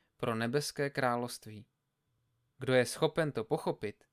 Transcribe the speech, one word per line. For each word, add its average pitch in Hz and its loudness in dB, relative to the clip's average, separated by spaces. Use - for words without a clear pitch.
pro 120 0
nebeské 139 -2
království. 120 -2
Kdo 127 0
je 123 8
schopen 156 0
to - -2
pochopit, - -4